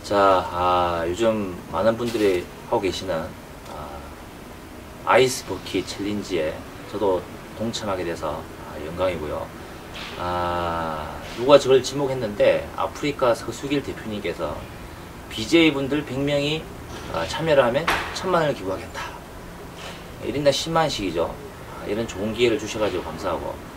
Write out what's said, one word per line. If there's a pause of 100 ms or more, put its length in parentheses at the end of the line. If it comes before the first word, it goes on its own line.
자,
아,
요즘 (140)
많은
분들이 (200)
하고
계시는,
아, (1160)
아이스
버킷
챌린지에 (380)
저도 (360)
동참하게
돼서, (260)
아,
영광이고요. (720)
아, (200)
누가
저를
지목했는데
아프리카
서수길
대표님께서 (720)
"비제이
분들
백
명이, (520)
아,
참여를
하면 (300)
천만
원을
기부하겠다." (1200)
일
인당
십만
원씩이죠. (480)
아,
이런
좋은
기회를
주셔가지고
감사하고